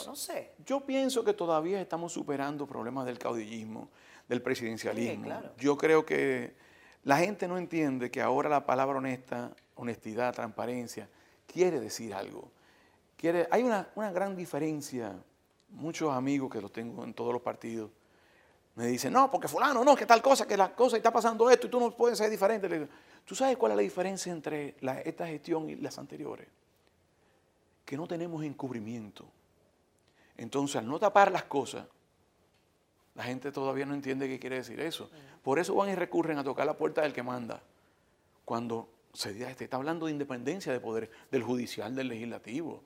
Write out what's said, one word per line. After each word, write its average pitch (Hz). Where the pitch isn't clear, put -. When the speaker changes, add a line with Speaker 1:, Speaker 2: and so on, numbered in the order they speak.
Speaker 1:
pero -
no 277
sé. -
Speaker 2:
yo 277
pienso 262
que 208
todavía 170
estamos 170
superando 143
problemas 123
del 123
caudillismo, 113
del 120
presidencialismo. 113
Speaker 1:
Sí, 110
claro. -
Speaker 2:
Yo 143
creo 156
que 139
la 139
gente 190
no 180
entiende 151
que 127
ahora 135
la 139
palabra 135
honesta, 127
honestidad, 120
transparencia, 113
quiere 165
decir 107
algo. 101
Quiere, 170
hay 208
una, 220
una 208
gran 190
diferencia. 143
Muchos 156
amigos 135
que 113
los 101
tengo 117
en 120
todos 117
los 123
partidos 113
me 117
dicen, 127
"No, 262
porque 175
fulano, 233
no, 277
que 214
tal 233
cosa, 254
que 208
la 190
cosa, 226
y -
está 226
pasando 233
esto, 240
y 196
tú 247
no 233
puedes 233
ser 214
diferente." 196
Le 170
digo, 147
"¿Tú -
sabes 262
cuál 220
es 208
la 208
diferencia 185
entre 147
la, 135
esta 160
gestión 160
y 147
las -
anteriores? 143
Que 139
no 160
tenemos 170
encubrimiento." 120
Entonces, 139
al 110
no 131
tapar 202
las 170
cosas, 123
la 113
gente 127
todavía 135
no 143
entiende 135
qué 131
quiere 127
decir 117
eso. 156
Speaker 1:
Ujú. -
Speaker 2:
Por 135
eso 175
van 202
y 190
recurren 170
a 139
tocar 135
la 151
puerta 151
del 147
que 123
manda. 120
Cuando 117
se, 104
se 123
está 120
hablando 160
de 156
independencia 143
de 123
poder, 110
del 131
judicial, 117
del 131
legislativo, 113